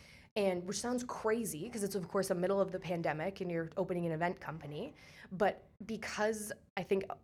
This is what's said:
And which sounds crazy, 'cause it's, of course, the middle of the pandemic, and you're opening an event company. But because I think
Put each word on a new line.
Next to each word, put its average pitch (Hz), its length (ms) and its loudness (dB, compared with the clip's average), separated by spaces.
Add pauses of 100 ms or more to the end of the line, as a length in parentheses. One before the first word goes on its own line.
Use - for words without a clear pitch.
(380)
And 180 300 4
which - 140 -2
sounds 247 240 0
crazy, 214 640 0
'cause 208 140 -4
it's, 196 120 0
of 170 140 -4
course, 190 180 2
the 180 80 2
middle 190 240 4
of 170 140 2
the 185 60 -2
pandemic, 170 600 0
and 180 100 -4
you're 165 280 -2
opening 170 280 2
an 165 60 2
event 175 300 0
company. 151 520 -8 (380)
But 185 320 2 (220)
because 214 640 -2 (240)
I 185 80 -2
think 196 220 4 (180)